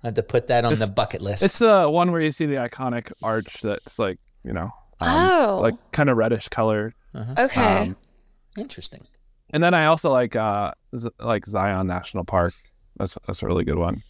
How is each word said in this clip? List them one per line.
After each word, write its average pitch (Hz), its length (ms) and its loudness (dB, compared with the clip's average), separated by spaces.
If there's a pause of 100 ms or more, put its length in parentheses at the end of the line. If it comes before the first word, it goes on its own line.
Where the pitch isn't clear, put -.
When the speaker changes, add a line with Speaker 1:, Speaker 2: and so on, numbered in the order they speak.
Speaker 1:
I - 40 -6
have 110 80 -4
to 117 80 0
put - 240 0
that 120 180 2
on 117 80 2
Speaker 2:
It's, 110 80 0
Speaker 1:
the 110 100 2
bucket - 320 -2
list. 101 200 -2
Speaker 2:
it's 196 160 2
the 202 300 6
one 175 240 2
where 170 80 0
you 156 100 0
see 156 160 -4
the 143 80 -2
iconic 120 560 -6 (120)
arch 110 380 -4
that's, - 380 -6
like, 95 200 -2 (260)
you 62 80 -8
know, 90 180 -6 (300)
um, - 100 0
Speaker 3:
Oh. 302 500 4
Speaker 2:
like, 226 140 2 (180)
kinda 143 220 2
reddish 113 340 0
colored. 110 460 0 (200)
Speaker 1:
Uh-huh. 117 200 -10 (120)
Speaker 3:
Okay. 220 320 4
Speaker 2:
Um, 190 180 -2 (600)
Speaker 1:
Interesting. - 500 -14 (460)
Speaker 2:
and 156 100 0
then 175 120 4
I 160 120 4
also 160 260 2
like, 123 240 2
uh, 104 340 -2 (260)
Z-, 117 120 -8 (100)
like, 113 280 -2
Zion 95 420 0
National 90 360 -6
Park. 87 300 2 (440)
That's, 98 180 -6 (100)
that's - 160 -6
a 104 40 -4
really 90 180 0
good - 140 0
one. 87 320 -2